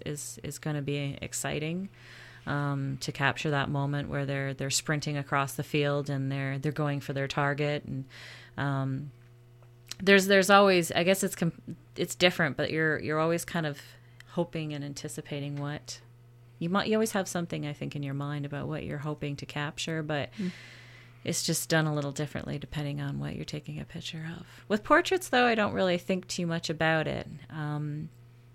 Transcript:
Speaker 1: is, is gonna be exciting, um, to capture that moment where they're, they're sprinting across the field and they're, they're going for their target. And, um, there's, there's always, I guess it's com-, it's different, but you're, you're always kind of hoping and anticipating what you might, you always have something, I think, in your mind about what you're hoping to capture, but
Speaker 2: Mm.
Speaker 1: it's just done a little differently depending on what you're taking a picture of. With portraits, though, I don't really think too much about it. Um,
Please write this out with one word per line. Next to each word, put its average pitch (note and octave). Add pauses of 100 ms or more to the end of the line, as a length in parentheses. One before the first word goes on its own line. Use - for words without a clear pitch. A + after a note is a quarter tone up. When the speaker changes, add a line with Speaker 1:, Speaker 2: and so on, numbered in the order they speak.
Speaker 1:
is, -
is -
gonna D3
be C#3+
exciting, D#3 (580)
um, C#3+
to -
capture C#3
that C#3
moment C#3+
where C#3+
they're, C#3
they're C#3
sprinting D3
across C#3
the D3
field C#3+
and C3+
they're, C3+
they're C#3+
going C#3+
for -
their C#3
target. D3
And, C3+ (520)
um, C3+ (880)
there's, G3
there's G3
always, F#3+
I F3
guess F#3+
it's F#3
com-, E3 (440)
it's -
different, F3+
but D3
you're, D#3
you're D3+
always E3
kind E3
of C#3+ (540)
hoping E3
and C#3+
anticipating C#3+
what C#3+ (600)
you E3+
might, G3
you G#3+
always A3
have F#3+
something, D#3+
I D3
think, C#3+
in D3
your C#3
mind C#3+
about C#3+
what D3+
you're D3
hoping D3
to -
capture, D#3+
but D3+ (100)
Speaker 2:
Mm. F3+ (720)
Speaker 1:
it's -
just -
done D#3
a D3+
little C#3+
differently C#3+
depending C#3+
on C#3
what D3
you're D#3
taking D3+
a -
picture - (160)
of. - (220)
With G#3+
portraits, F4
though, B3
I A#3
don't G#3
really F#3
think F3+
too -
much E3
about D#3+
it. - (220)
Um, D3+ (460)